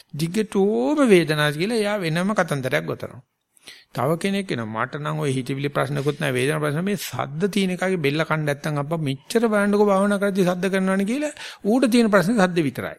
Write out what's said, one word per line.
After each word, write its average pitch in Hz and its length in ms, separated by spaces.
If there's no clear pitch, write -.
දිගටම 214 960
වේදනාව 151 480
කියලා 214 260
එයා 208 180
වෙනම 180 340
කතන්දරයක් 156 520
ගොතනවා. - 380
තව 123 240
කෙනෙක් 196 340
එනවා, 117 260
"මට 123 200
නම් 151 240
ඔය 147 120
හිතවිලි 135 380
ප්‍රශ්නකුත් 143 500
නෑ, 143 140
වේදනා 139 260
ප්‍රශ්න 151 240
මේ 202 140
සද්ද 143 520
තියෙන 190 220
එකගේ 185 260
බෙල්ල 151 240
කන්න 156 220
නැත්තම් 147 360
අප්පා 156 200
මෙච්චර 151 460
බලන්නකෝ 208 420
භාවනා 202 320
කරද්දී 196 260
සද්ද 180 220
කරනවනේ" 190 380
කියලා 294 280
ඌට 247 260
තියෙන 226 220
ප්‍රශ්නේ 202 280
සද්ද 185 220
විතරයි. 123 400